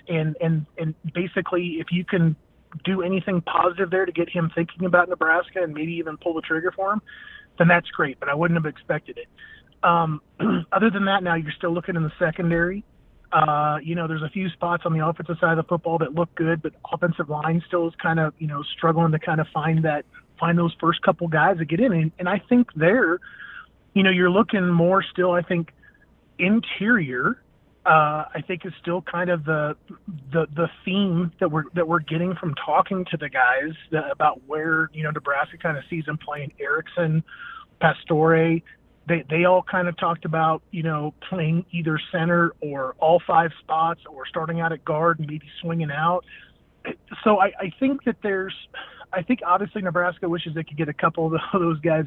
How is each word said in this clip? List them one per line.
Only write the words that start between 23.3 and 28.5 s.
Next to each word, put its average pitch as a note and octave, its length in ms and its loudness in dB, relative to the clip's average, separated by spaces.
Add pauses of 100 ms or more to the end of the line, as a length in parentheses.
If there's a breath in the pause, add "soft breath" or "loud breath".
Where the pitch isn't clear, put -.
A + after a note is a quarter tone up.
you G3 100 4
know, F#3+ 80 6
you're F3+ 180 4
looking F#3 400 2
more F3+ 340 4
still, F3+ 280 0
I F3 100 2
think, E3+ 300 -2 (640 soft breath)
interior, F#3 1040 0 (460)
uh, D3+ 460 4
I D#3 120 -6
think F#3 200 -8